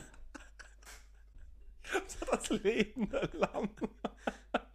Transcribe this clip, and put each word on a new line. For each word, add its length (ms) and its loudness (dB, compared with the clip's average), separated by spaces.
<laughs> 40 -16
Das 180 4
lebende 840 4
Lamm. 420 4
<laughs> 40 -14